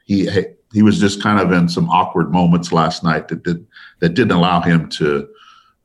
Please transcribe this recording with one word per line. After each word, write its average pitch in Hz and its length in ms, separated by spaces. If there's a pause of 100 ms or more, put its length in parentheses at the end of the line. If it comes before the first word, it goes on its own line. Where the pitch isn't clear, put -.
he, 98 240 (460)
he 107 100
was 101 160
just 98 220
kind 104 180
of 90 120
in 87 160
some 85 220
awkward 87 420
moments 87 400
last 82 320
night 78 240
that 82 160
did, 85 220 (340)
that 85 140
didn't 104 180
allow 87 300
him 82 280
to, 71 380 (580)